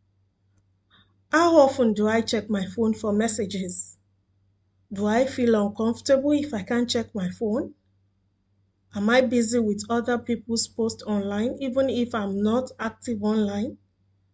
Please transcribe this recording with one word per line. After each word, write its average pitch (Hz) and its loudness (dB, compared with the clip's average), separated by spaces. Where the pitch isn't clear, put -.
How 330 4
often 262 6
do 208 0
I 226 2
check 214 -4
my 202 -2
phone 220 -2
for 214 -4
messages? 202 -4
Do 202 -4
I 233 4
feel 247 2
uncomfortable 233 2
if 294 0
I 202 -4
can't 240 -2
check 226 -4
my 185 -4
phone? 220 -4
Am 202 0
I 247 6
busy 240 0
with 208 -2
other 233 0
people's 233 -4
posts 220 -4
online, 208 -2
even 269 0
if 240 -2
I'm 202 -2
not 233 0
active 220 -6
online? 214 0